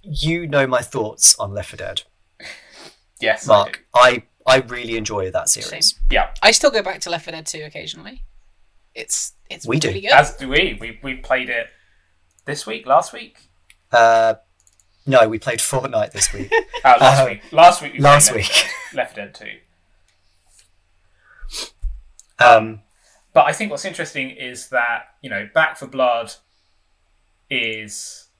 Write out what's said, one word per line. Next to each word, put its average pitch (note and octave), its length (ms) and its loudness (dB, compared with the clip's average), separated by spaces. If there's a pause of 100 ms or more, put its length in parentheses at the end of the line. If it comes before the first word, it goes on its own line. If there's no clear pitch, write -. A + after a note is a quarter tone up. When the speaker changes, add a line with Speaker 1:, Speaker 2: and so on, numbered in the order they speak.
Speaker 1:
You E3 440 -6
know C#3 200 0
my B2+ 160 -2
thoughts - 560 0
on G2+ 140 -8
Left G2 180 -10
four - 80 -20
Dead. F#2 240 -10 (1160)
Speaker 2:
Yes, A2 260 -2
Speaker 1:
Mark, - 380 0 (100)
Speaker 2:
I B2 200 6
do. A#2 80 -8 (240)
Speaker 1:
I, C3 100 4
I - 40 2
really A#2+ 360 -10
enjoy G#2 340 -6
that - 180 -4
series. - 420 -2
Speaker 3:
Same. - 100 -16 (100)
Speaker 2:
Yeah. - 200 0 (120)
Speaker 3:
I A3 100 4
still C#4+ 180 2
go A3 120 -4
back F#3+ 180 -10
to F3 100 -10
Left E3 140 -8
four E3 80 -14
Dead D#3+ 140 -14
two D#3 180 -12
occasionally. E3 580 -16 (720)
It's, - 380 -8 (180)
it's - 160 -16
Speaker 1:
We B2 120 -2
do. - 100 -2
Speaker 3:
really G2 140 -8
good. G#3+ 100 0
Speaker 2:
As - 240 2
do C3+ 120 -12
we. C#3+ 320 -2
We, A2+ 220 -18
we C3+ 140 -10
played B2+ 340 -6
it A#2 180 -8 (760)
this C#3+ 220 -10
week, A2+ 200 -12
last D#3 260 2
week? - 260 -20 (520)
Speaker 1:
Uh, A2+ 440 4 (720)
no, B2 220 6
we A2 100 -6
played A#2 200 -6
Fortnite A#2 540 -4
this - 200 -4
week. - 260 -8
Speaker 2:
<laughs> A4+ 40 0 (220)
Uh, B2+ 160 8
last C3+ 200 6
Speaker 1:
Uh, C3 60 4
Speaker 2:
week. A2+ 160 -10 (100)
Last E3+ 300 8
week C#3+ 120 -12
we - 40 -14
Speaker 1:
last C#3+ 320 6
Speaker 2:
played - 140 -6
Speaker 1:
week. - 60 -4 (440)
Speaker 2:
Left, - 0 -
Left B2 220 -6
Dead G2+ 180 -16
two. G#2+ 160 -18 (3000)
Speaker 1:
Um, A#2+ 180 8
Speaker 2:
Um, A2 240 -2 (520)
but C#3+ 140 4
I D3 60 -2
think - 200 -8
what's C#3+ 120 -10
interesting D3 460 -10
is B2+ 380 -16
that, A#2+ 520 -4
you C3+ 80 -18
know, G#2 240 -8
Back D#3+ 240 0
for C3 120 -16
Blood A#2+ 440 -2 (1160)
is A2 800 -10 (120)